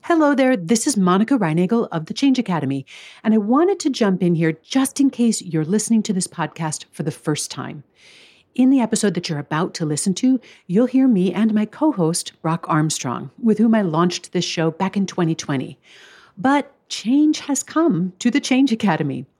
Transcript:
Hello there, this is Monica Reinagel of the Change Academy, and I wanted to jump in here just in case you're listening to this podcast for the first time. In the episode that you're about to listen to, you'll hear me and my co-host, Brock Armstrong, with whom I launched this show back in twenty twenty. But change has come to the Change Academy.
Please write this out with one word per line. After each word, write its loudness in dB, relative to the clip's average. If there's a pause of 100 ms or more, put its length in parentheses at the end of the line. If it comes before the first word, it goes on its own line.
(140)
Hello 4
there, 2
this 0
is 0
Monica 2
Reinagel 0
of -6
the -12
Change 2
Academy, -2 (380)
and 2
I 4
wanted 2
to 0
jump 0
in 2
here 2
just -4
in 4
case 0
you're -4
listening 0
to -6
this -2
podcast -8
for -10
the -4
first -6
time. -12 (680)
In 4
the 4
episode 0
that -6
you're -4
about -4
to -4
listen -2
to, 0 (260)
you'll 2
hear 2
me 2
and 0
my 2
co-host, -2
Brock -4
Armstrong, -2 (100)
with 2
whom 4
I 2
launched -2
this -2
show -2
back -4
in 0
twenty -2
twenty. -6 (580)
But 0 (200)
change 0
has -4
come 0
to 0
the 0
Change 2
Academy. -2 (140)